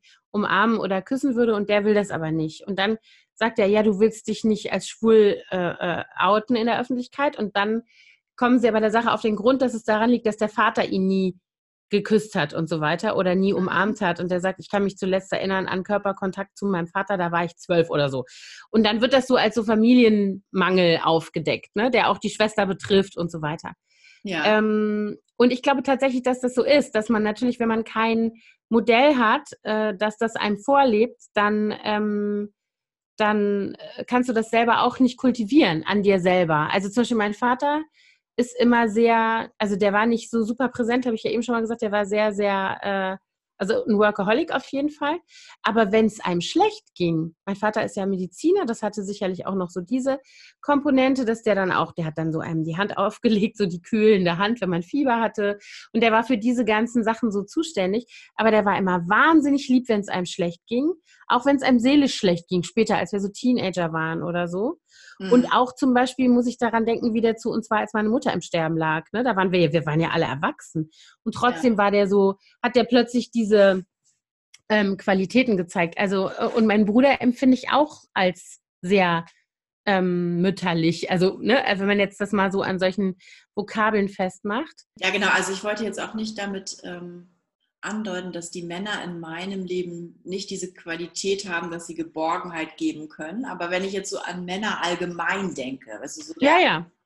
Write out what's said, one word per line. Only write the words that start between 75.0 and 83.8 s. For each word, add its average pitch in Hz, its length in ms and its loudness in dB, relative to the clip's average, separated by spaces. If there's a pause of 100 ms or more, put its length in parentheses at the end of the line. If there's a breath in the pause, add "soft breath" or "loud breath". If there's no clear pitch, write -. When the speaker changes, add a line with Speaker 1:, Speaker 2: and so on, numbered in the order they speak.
Speaker 1:
gezeigt. 175 420 -2
Also, 190 300 0
äh, - 180 -4
und 226 180 2
meinen 208 200 4
Bruder 254 360 4
empfinde 254 340 4
ich - 160 -8
auch 302 320 0 (100)
als - 480 -2 (200)
sehr, 180 440 2 (600 soft breath)
ähm, 180 560 0
mütterlich. 175 720 0
Also, 185 280 2
ne, 233 260 2
also 196 160 -2
wenn 196 80 0
man 202 100 2
jetzt 196 200 -2
das 202 120 -6
mal 196 200 0
so 196 120 -2
an 185 160 -2
solchen 185 380 -2 (380 loud breath)
Vokabeln 208 540 -2